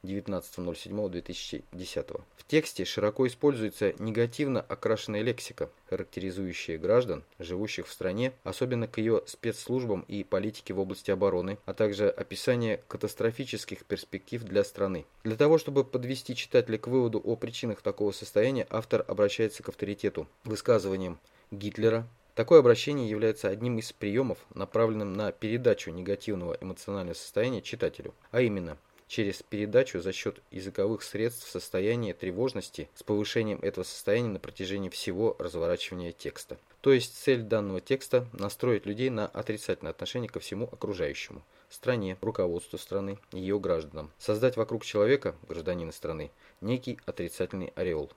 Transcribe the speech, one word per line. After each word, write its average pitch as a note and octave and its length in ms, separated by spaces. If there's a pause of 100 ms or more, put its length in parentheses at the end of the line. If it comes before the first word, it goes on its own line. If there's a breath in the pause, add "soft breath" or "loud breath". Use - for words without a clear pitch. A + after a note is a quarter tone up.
девятнадцатого F#2+ 600
ноль E2+ 120
седьмого G2 340
две F2 120
тысячи - 500
десятого. - 520 (120)
В - 100
тексте D3+ 380
широко G#2+ 420
используется A2+ 720
негативно A#2+ 600
окрашенная G#2+ 640
лексика, - 480 (200)
характеризующая F#2 880
граждан, F#2 460 (160)
живущих F2+ 480
в - 40
стране, A2 400 (120)
особенно A#2 420
к - 120
ее A2 280
спецслужбам A#2 800
и G2+ 160
политике G2+ 500
в F#2 60
области G2 320
обороны, F#2+ 560
а F#2+ 80
также G#2 340
описание A2+ 760
катастрофических - 1000
перспектив - 600
для G2+ 180
страны. F#2+ 420 (200)
Для A2 120
того, D3+ 220
чтобы C#3 240
подвести B2+ 540
читателя A2+ 420
к - 80
выводу A#2+ 320
о A2+ 160
причинах A2+ 480
такого G2+ 300
состояния, A#2+ 580
автор A2 380
обращается G#2 560
к - 40
авторитету G2 600 (160)
высказыванием F#2+ 720 (320 soft breath)
Гитлера. A2 560 (300)
Такое A#2 240
обращение B2 500
является G#2+ 380
одним A2+ 300
из A2 140
приемов, G#2+ 460 (160)
направленным G#2+ 580
на G2+ 200
передачу A2+ 580
негативного F2+ 720
эмоционального F#2 540
состояния A#2 480
читателю, - 520 (160)
а B2 120
именно F#2 360 (300)
через G2+ 340
передачу G#2 600
за F#2 100
счет - 380
языковых G2 520
средств A2+ 480
состояния G2+ 600
тревожности G2+ 840
с - 80
повышением G#2+ 600
этого F#2+ 200
состояния A2+ 460
на F#2+ 100
протяжении F#2+ 520
всего - 480
разворачивания F2 720
текста. - 460 (240)
То C#3 100
есть A#2+ 240
цель B2+ 240
данного G#2 400
текста — B2+ 540
настроить G2+ 500
людей A2 240
на G#2+ 180
отрицательное G#2 680
отношение - 360
ко - 120
всему A2+ 300
окружающему – - 720 (280 soft breath)
стране, G2+ 500
руководству F2+ 580
страны, G2 400 (140)
ее F#2+ 260
гражданам. D#2 600
Создать A2 400
вокруг A2 260
человека, G#2+ 500 (140)
гражданина E2 420
страны, D#2 400 (300 soft breath)
некий A#2+ 460
отрицательный - 680
ореол. D#2+ 400